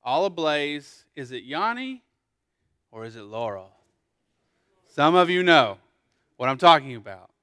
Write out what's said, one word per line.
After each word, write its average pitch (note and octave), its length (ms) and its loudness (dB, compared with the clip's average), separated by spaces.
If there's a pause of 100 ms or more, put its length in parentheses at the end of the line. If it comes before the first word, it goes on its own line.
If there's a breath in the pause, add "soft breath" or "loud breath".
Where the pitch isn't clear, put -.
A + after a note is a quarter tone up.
all D3 220 0
ablaze. D3 800 -6 (100)
Is B2+ 160 -14
it A#2 120 -12
Yanni A#3 600 -8 (880)
or A2+ 140 -16
is A2+ 100 -18
it A2 80 -20
Laurel? G2+ 480 -10 (1200)
Some D#3 220 2
of F3+ 140 4
you F3+ 140 0
know C3+ 340 4 (600)
what B2+ 120 -2
I'm C3 80 -4
talking C#3 380 4
about. G2 360 -20 (120)